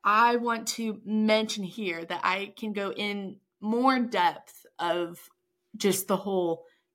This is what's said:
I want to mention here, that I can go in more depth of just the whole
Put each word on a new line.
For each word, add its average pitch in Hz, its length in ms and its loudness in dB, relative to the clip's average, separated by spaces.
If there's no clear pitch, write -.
I 233 340 4
want 233 320 -2
to 220 360 -6
mention 214 580 2
here, 170 400 -6
that 175 200 -6
I 196 340 -2
can 214 160 -6
go 196 180 -4
in 202 460 -6
more 247 400 4
depth 190 640 -2
of 170 500 -4
just 190 320 0
the 190 100 2
whole 185 480 -2